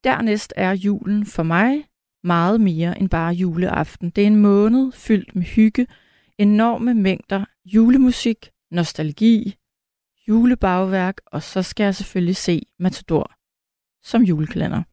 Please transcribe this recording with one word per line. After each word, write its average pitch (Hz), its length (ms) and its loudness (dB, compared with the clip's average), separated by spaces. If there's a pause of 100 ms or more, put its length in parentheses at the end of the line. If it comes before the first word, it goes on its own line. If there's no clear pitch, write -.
Dernæst 220 520 -2
er 185 160 -2
julen 202 540 -4
for - 180 -6
mig 220 420 0 (380)
meget 175 380 2
mere 170 380 -2
end 190 100 -2
bare 165 240 -2
juleaften. 180 760 -4
Det 202 140 0
er 202 40 4
en 214 80 4
måned 214 560 4
fyldt - 440 -4
med 180 80 -2
hygge, 220 440 2 (500)
enorme 226 560 2
mængder 196 520 -2 (200)
julemusik, 233 840 2 (220)
nostalgi, 175 840 0 (720)
julebagværk, 190 1000 0
og - 180 -10
så - 180 -6
skal - 220 -4
jeg 196 120 0
selvfølgelig 185 400 -4
se 175 300 -2 (140)
Matador - 520 -2 (720)
som - 180 0
julekalender. 170 720 -2